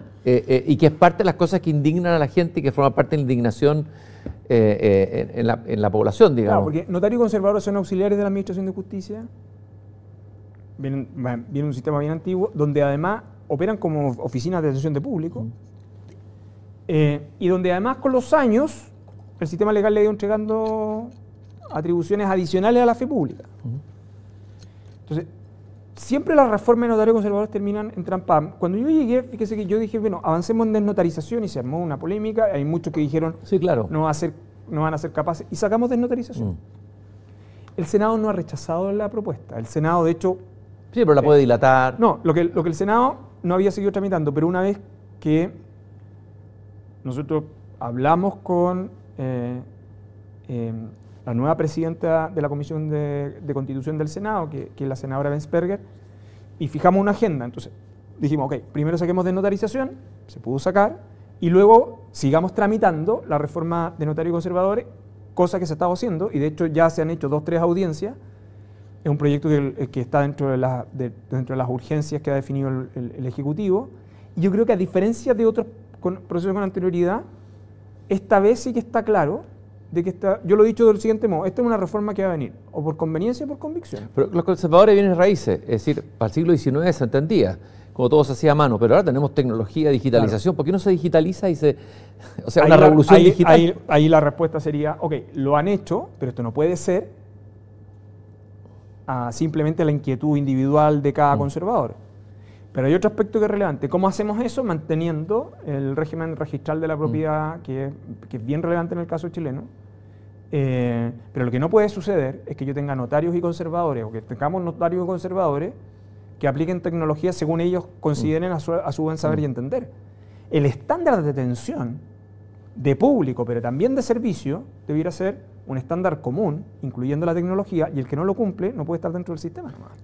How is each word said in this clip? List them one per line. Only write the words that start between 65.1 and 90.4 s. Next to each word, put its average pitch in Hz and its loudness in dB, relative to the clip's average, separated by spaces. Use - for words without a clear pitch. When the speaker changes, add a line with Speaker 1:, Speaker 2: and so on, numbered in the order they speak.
Speaker 2:
cosa 180 2
que 180 -4
se 151 -4
ha - -6
estado 175 0
haciendo, 185 -2
y 147 -2
de 139 2
hecho 151 -2
ya 160 4
se 160 -2
han 160 -2
hecho 156 -4
dos, 151 -2
tres 165 -2
audiencias. 175 -2
Es 151 -2
un 147 0
proyecto 147 2
que, 139 0
que 135 -4
está 123 0
dentro 143 -2
de 131 0
la, 127 -2
de, 127 -6
dentro 131 -4
de 131 -4
las 127 -2
urgencias 151 -4
que 147 -4
ha 139 0
definido 135 -4
el, 131 -6
el, 123 -8
el 131 -6
Ejecutivo. 180 -2
Y - -4
yo 190 2
creo 208 2
que 226 4
a 214 2
diferencia 190 0
de 226 2
otros 226 0
con, 185 -4
procesos 175 -2
con 202 -2
anterioridad, 185 0
esta 196 2
vez 220 4
sí 254 -6
que 226 -2
está 226 -2
claro 208 0
de 170 -2
que 185 -4
está, 190 -2
yo 185 4
lo 214 8
he - 6
dicho 226 4
del 208 4
siguiente 220 0
modo, 170 0
esta 190 -2
es 240 2
una 226 2
reforma 208 -2
que 196 -2
va 190 0
a - 0
venir, 143 -4
o 156 -6
por 151 -4
conveniencia 185 -2
o - -6
por 285 -8
convicción. 302 -10
Speaker 1:
Pero 135 2
los 175 0
conservadores 180 6
vienen 196 4
raíces, 175 2
es - -18
decir, 120 -2
para 113 0
el 107 -2
siglo 170 2
diecinueve 151 2
se - -2
entendía, 139 2
como 123 2
todo 151 6
se 131 -4
hacía 151 2
a - 6
mano, 139 4
pero 113 6
ahora 196 6
tenemos 143 0
tecnología, 127 0
digitalización, 113 2